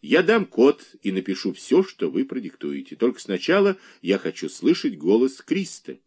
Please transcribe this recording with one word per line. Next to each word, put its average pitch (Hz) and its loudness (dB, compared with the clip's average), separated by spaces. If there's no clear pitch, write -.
Я 160 2
дам 202 2
код - 2
и 101 -2
напишу 95 -4
всё, 175 2
что 98 -4
вы 95 -2
продиктуете. 76 -10
Только - -2
сначала 190 0
я 95 0
хочу - -6
слышать 143 -2
голос 110 0
Кристы. - -8